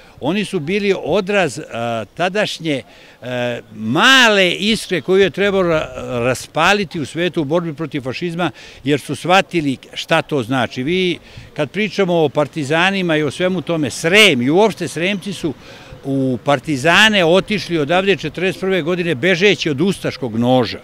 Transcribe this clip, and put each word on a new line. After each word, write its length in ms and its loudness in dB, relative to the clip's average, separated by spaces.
oni 240 -2
su 160 -4
bili 340 0
odraz, 560 -2
a, 320 -4
tadašnje, 680 -4
e, 380 -4
male 800 4
iskre 480 -2
koju 220 4
je 80 2
trebalo 320 0
ra-, 260 0
raspaliti 760 0
u 60 -4
svetu 360 -2
u 20 -2
borbi 300 -2
protiv 280 -6
fašizma, 480 -4
jer 160 2
su 160 -8
shvatili 600 0
šta 280 0
to 200 -2
znači. 400 -2
Vi, 360 0
kad 140 -2
pričamo 440 0
o 140 4
partizanima 880 0
i 60 2
o 80 -2
svemu 320 -2
tome, 280 -2
Srem 520 4
i 80 2
uopšte 380 2
Sremci 440 -4
su 220 -6
u 400 0
partizane 800 2
otišli 540 2
odavde 380 2
četrdeset 440 -4
prve 220 0
godine 320 -2
bežeći 560 2
od 100 -2
ustaškog 580 -2
noža. 460 2